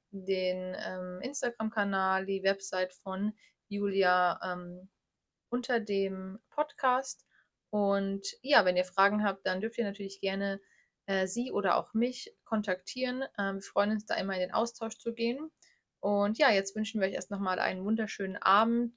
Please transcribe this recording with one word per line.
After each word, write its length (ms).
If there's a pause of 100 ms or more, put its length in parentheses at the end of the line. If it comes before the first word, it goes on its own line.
(100)
den, 680
ähm, 440
Instagram-Kanal, 1040
die 160
Website 500
von 400 (360)
Julia, 760
ähm, 460 (600)
unter 300
dem 580 (120)
Podcast. 760 (440)
Und 560 (160)
ja, 240
wenn 100
ihr 80
Fragen 400
habt, 220
dann 160
dürft 160
ihr 60
natürlich 360
gerne, 400 (460)
äh, 200
sie 260
oder 240
auch 180
mich 400 (100)
kontaktieren. 800 (140)
Ähm, 180
wir 60
freuen 300
uns, 120
da 120
immer 180
in 60
den 120
Austausch 460
zu 160
gehen. 360 (500)
Und 380
ja, 120
jetzt 260
wünschen 240
wir 80
euch 60
erst 160
nochmal 300
einen 240
wunderschönen 520
Abend, 600